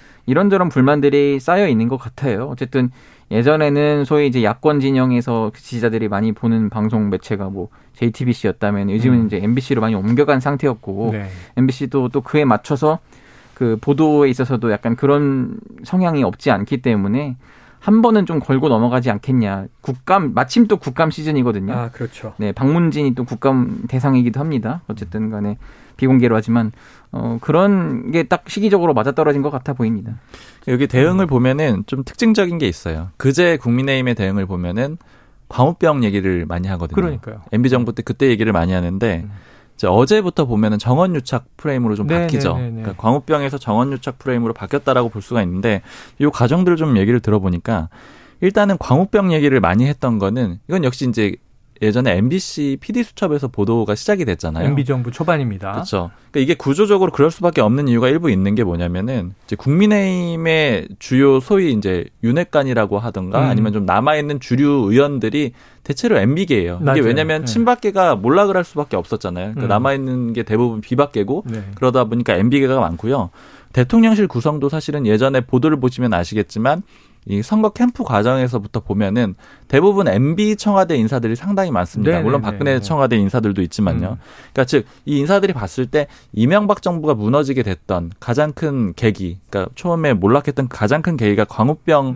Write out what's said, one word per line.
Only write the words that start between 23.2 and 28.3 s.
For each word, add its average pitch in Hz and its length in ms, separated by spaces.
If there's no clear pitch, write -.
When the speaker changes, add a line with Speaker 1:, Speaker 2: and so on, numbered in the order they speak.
Speaker 1:
국감 127 640
대상이기도 127 520
합니다. 143 480
어쨌든 107 420
간에 104 260
비공개로 127 380
하지만, 113 360
어, 117 280
그런 175 720
게 165 160
딱 - 200